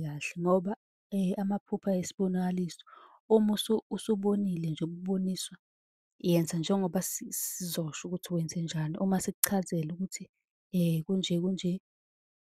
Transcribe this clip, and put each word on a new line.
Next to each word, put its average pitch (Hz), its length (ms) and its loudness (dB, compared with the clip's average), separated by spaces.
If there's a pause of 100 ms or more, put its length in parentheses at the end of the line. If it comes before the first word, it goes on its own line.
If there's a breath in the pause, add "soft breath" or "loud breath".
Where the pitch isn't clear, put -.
kahle 147 380 -8
ngoba, 180 320 2 (400)
eh, 196 260 0
amaphupho 202 520 -2
ayisibonakaliso. 185 960 -2 (440 loud breath)
Uma 214 260 6
usu-, 220 360 0
usubonile 196 800 0
nje 156 140 -2
ukuboniswa, 185 720 -4 (600)
yenza 170 400 2
njengoba 185 440 0
si-, - 300 -8
sizosho 170 760 -6
ukuthi 180 260 -6
wenze 165 280 -2
njani. 156 360 -2
Uma 190 220 2
sikuchazele 180 720 0
ukuthi, 185 320 -8 (480)
eh, 170 320 4
kunje 180 360 2
kunje, 180 400 0 (800)